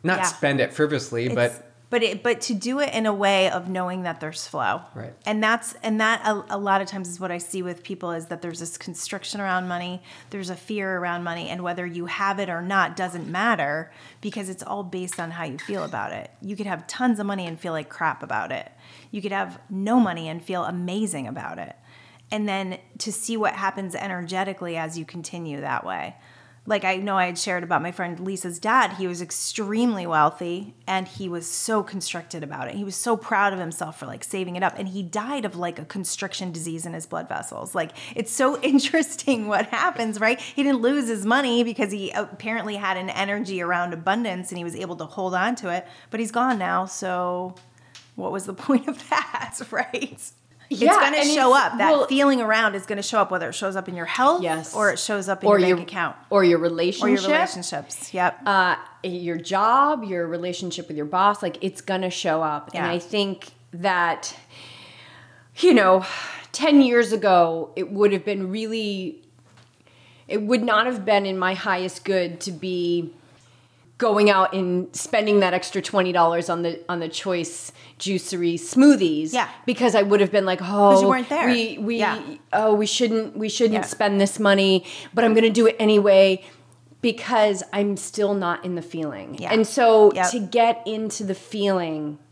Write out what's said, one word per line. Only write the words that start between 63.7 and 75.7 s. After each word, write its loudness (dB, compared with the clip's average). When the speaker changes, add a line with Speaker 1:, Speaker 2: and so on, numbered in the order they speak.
Speaker 3:
that, 0
you 8
know, 6
ten 6
years 4
ago, 4
it -6
would 4
have -2
been -2
really, -4
it -2
would 2
not 2
have -4
been 4
in -2
my 0
highest -4
good 0
to -6
be -2
going 6
out 4
and -2
spending 2
that 4
extra -2